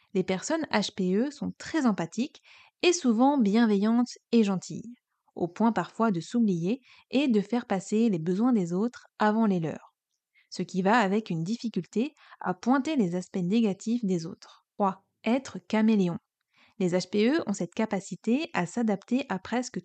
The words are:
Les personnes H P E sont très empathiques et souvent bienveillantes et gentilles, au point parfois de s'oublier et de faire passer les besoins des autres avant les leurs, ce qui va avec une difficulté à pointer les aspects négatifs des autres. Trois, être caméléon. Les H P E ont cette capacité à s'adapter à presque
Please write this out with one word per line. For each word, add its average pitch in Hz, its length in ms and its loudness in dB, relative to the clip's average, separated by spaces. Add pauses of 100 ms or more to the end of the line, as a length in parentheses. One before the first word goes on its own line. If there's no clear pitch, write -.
(120)
Les 185 120 0
personnes 285 480 -2
H 208 200 0
P 185 220 0
E 247 160 0
sont 185 260 -8
très 311 300 -2
empathiques 202 560 -2 (400)
et 359 100 6
souvent 262 460 4
bienveillantes 220 800 2 (140)
et 233 100 6
gentilles, 202 520 -4 (420)
au 180 100 -2
point 208 240 0
parfois 220 400 0
de 170 100 -2
s'oublier 202 600 0 (300)
et 277 180 2
de 214 120 4
faire 233 260 -4
passer 214 420 0
les 185 100 0
besoins 185 340 0
des 180 200 0
autres 214 340 -4 (140)
avant 214 260 2
les 190 140 2
leurs, - 340 -8 (560)
ce - 120 -8
qui 180 200 -4
va 202 160 4
avec 214 320 0
une 165 140 -4
difficulté 226 680 -4 (280)
à 180 140 -4
pointer 277 420 0
les 180 180 0
aspects 180 220 -8
négatifs 214 680 0
des 180 220 -2
autres. - 380 -18 (120)
Trois, 190 280 -2 (200)
être 247 340 -2 (100)
caméléon. 214 500 2 (600)
Les 185 120 2
H 180 180 -2
P 214 220 2
E 302 160 0
ont 202 80 -4
cette 175 200 -6
capacité 220 800 -2
à 180 140 -2
s'adapter 233 640 -2
à 190 100 -4
presque 247 460 -6